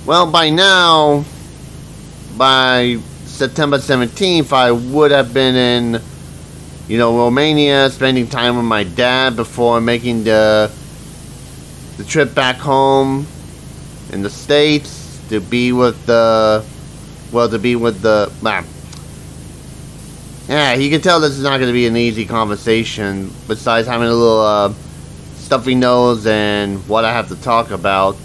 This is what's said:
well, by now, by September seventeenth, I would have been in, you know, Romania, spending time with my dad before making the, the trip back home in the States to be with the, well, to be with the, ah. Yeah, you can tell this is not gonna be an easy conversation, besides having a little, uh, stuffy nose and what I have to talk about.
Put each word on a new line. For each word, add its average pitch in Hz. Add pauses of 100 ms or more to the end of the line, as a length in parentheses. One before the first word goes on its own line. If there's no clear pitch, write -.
well, 170
by 165
now, 160 (1120)
by 127 (280)
September 143
seventeenth, 139
I 127
would 131
have 131
been 131
in, 120 (840)
you 110
know, 117
Romania, 139
spending 131
time 120
with 120
my 110
dad 123
before 117
making 117
the, 107 (1300)
the 104
trip 139
back 127
home 135 (840)
in 98
the 101
States -
to 110
be 120
with 123
the, 110 (680)
well, 120
to 110
be 120
with 113
the, 107 (120)
ah. 98 (1800)
Yeah, 139
you 139
can 151
tell 175
this 151
is 135
not 139
gonna 123
be 123
an 113
easy 117
conversation, 104 (160)
besides 113
having 120
a 117
little, 113
uh, 104 (640)
stuffy 127
nose 123
and 104
what 113
I 113
have 110
to 90
talk 117
about. 98